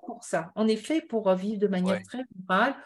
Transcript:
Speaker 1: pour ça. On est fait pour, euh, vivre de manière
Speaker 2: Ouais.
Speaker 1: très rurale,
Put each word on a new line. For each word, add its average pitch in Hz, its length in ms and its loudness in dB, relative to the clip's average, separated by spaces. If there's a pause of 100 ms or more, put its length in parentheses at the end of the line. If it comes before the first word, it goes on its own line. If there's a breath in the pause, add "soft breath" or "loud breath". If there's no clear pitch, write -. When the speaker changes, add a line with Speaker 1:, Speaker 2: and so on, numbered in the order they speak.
Speaker 1:
pour - 180 -12
ça. 165 320 -4
On 220 120 2
est 220 80 4
fait 302 260 -2
pour, 220 280 0
euh, 185 60 6
vivre 202 240 -2
de 202 80 4
manière 185 280 2
Speaker 2:
Ouais. 185 80 -4
Speaker 1:
très 247 200 -8 (240)
rurale, 226 280 2 (100)